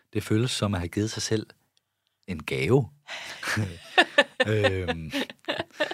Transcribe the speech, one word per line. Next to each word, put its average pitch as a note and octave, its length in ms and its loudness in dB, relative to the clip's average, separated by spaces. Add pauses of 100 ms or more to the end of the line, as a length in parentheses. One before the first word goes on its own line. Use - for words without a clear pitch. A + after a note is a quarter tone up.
(120)
det G#2+ 100 -2
føles A#2 280 2
som G2+ 240 0
at F2 60 0
have F2 80 -2
givet G#2+ 220 0
sig A2 120 -6
selv A2 240 0 (800)
en D#2+ 160 -6
gave. A#2+ 460 2 (680)
<laughs> G#2+ 100 0 (800)
Øhm, F#2+ 640 0 (800)